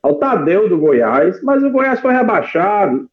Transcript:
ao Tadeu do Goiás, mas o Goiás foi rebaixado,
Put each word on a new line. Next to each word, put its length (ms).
ao 140
Tadeu 520
do 120
Goiás, 640
mas 200
o 60
Goiás 300
foi 120
rebaixado, 1000